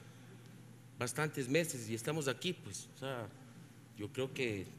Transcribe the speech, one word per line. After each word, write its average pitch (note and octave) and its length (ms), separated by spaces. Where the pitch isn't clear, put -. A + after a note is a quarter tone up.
bastantes C#3 500
meses B2+ 400
y A2 60
estamos D3+ 320
aquí, - 260
pues, - 440
o - 20
sea, C3 300
yo G2+ 160
creo C3 220
que G#2+ 320